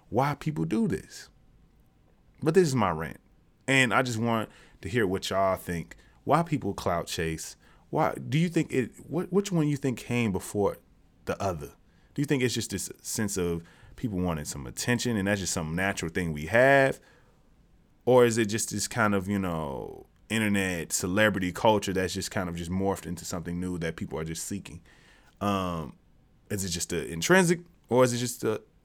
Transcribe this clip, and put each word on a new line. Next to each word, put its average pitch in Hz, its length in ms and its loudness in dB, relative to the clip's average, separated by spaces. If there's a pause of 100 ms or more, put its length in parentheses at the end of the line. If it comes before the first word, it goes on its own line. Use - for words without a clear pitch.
why 139 260 0
people 156 300 -4
do 214 220 2
this. - 420 -6 (1120)
But 160 120 2
this 180 140 8
is 131 60 0
my 104 160 4
rant. 78 300 -4 (460)
And 131 260 4
I 120 100 6
just 120 160 -2
want 113 300 0 (340)
to 98 60 -8
hear 110 180 2
what 92 220 -2
y'all 95 280 2
think. 85 400 -6 (280)
Why 147 180 4
people 110 300 -2
clout 87 360 -2
chase? 82 480 -6 (320)
Why 143 260 0 (140)
do 131 100 0
you 170 100 2
think 165 240 0
it, 127 200 -2 (160)
wh-, 156 240 -4
which 196 180 0
one 160 160 2
you 147 100 0
think 127 220 -4
came 120 320 0
before 95 460 -2 (480)
the - 180 -4
other? 85 280 -4 (440)
Do 139 80 -2
you 143 40 0
think 143 160 0
it's 120 120 0
just 113 160 -4
this 95 200 -6 (120)
sense - 340 -4
of 85 260 0 (340)
people 101 240 -4
wanting 82 240 -2
some 69 220 -10
attention 120 500 -2
and 95 100 0
that's 101 140 2
just 87 140 -4
some 80 200 -4
natural 92 380 -2
thing 87 200 -2
we 73 140 -6
have? 135 540 4 (1040)
Or 123 200 8
is 117 140 4
it 117 60 4
just 107 260 -2
this 104 160 -4
kind 107 280 2
of, 95 120 0
you 101 120 0
know, 69 680 -6 (220)
internet 98 640 0
celebrity 95 580 2
culture 101 420 2
that's 92 220 -2
just 95 160 -6
kind 92 180 -4
of 85 60 -6
just 85 160 -8
morphed 95 360 -2
into 85 180 -8
something 87 340 -6
new 90 200 -4
that 82 180 -4
people 78 220 -8
are 80 60 -4
just 82 220 -8
seeking? - 360 -10 (580)
Um, 90 540 -2 (560)
is 98 160 -4
it - 20 -6
just 85 220 -6
the 78 200 -4
intrinsic, 165 500 4 (280)
or 127 160 6
is 120 80 2
it 120 60 -2
just 120 240 -6
the 110 180 0 (240)